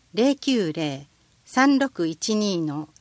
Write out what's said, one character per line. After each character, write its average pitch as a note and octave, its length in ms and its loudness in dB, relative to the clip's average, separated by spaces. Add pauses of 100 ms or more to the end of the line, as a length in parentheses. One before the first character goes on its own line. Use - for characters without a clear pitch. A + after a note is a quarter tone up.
(140)
零 B3+ 220 2
九 A3+ 360 -2
零 C#3+ 360 -6 (380)
三 C4+ 340 4
六 C4 260 -2
一 E3 300 -4
二 G3+ 260 -2
の D3+ 280 -6 (120)